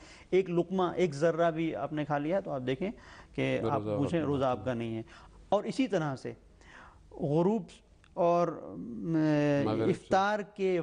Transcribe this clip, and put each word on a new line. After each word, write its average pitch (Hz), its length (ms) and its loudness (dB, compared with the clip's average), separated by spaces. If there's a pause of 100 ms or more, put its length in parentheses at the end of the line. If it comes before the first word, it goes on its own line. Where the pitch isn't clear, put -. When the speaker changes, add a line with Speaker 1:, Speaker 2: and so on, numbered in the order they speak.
(300)
Speaker 1:
ایک 185 200 2
لقمہ، 175 320 0
ایک 175 320 0
ذرہ 165 360 2
بھی 160 260 -2
آپ 139 160 -4
نے 151 120 -4
کھا 143 140 0
لیا، 160 220 0
تو 170 100 -8
آپ 139 160 -4
دیکھیں 135 240 -2 (440)
کہ 131 280 0
Speaker 2:
روزہ 113 100 0
Speaker 1:
آپ 110 120 0
پوچھیں، 135 360 0
Speaker 2:
آپ 147 60 -2
کا 139 60 0
Speaker 1:
روزہ 139 120 0
آپ 123 200 -2
کا 127 100 -2
نہیں 117 220 -4
ہے۔ 113 60 -6 (460)
اور 202 160 2
اسی 247 240 -2
طرح 160 280 -2
سے 120 160 -10 (800)
غروب 175 520 2 (520)
اور، 170 640 0
م، 190 380 -4 (480)
Speaker 2:
مغرب 110 200 0
سے 147 60 4
Speaker 1:
افطار 196 500 0
کے 190 420 -2